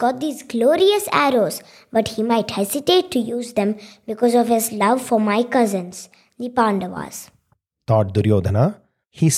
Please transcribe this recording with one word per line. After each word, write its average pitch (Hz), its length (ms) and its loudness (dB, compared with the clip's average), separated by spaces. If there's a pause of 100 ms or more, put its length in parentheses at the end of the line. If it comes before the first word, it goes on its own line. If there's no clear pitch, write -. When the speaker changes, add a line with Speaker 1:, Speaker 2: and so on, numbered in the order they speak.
Speaker 1:
got 254 180 -2
these 285 220 -6 (100)
glorious 370 560 2 (120)
arrows, 247 420 0 (280)
but - 240 0
he 220 80 -4
might 226 360 -2
hesitate 294 560 0
to 240 160 0
use 240 240 -8
them 208 200 0 (380)
because 240 300 0
of 226 120 0
his 226 160 0 (140)
love 240 240 2
for 233 100 2 (140)
my 220 100 0 (140)
cousins, 196 520 -2 (300)
the 247 120 -8 (100)
Pandavas," 190 720 -4 (560)
Speaker 2:
thought 107 320 2
Duryodhana. 104 480 2 (560)
He 160 160 4